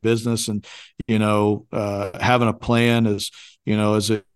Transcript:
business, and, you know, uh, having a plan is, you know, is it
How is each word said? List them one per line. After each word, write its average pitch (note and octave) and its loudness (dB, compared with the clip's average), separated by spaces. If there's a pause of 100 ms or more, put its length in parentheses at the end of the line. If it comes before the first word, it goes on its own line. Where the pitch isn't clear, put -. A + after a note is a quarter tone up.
business, A2+ -2
and, G#2 -6 (400)
you A2 0
know, G#2 2
uh, G2+ -4
having A#2+ 2
a G#2+ 2
plan A#2 2
is, G2+ -4 (340)
you G#2+ 0
know, G#2+ 2
is G#2+ 0
it G#2+ -2 (120)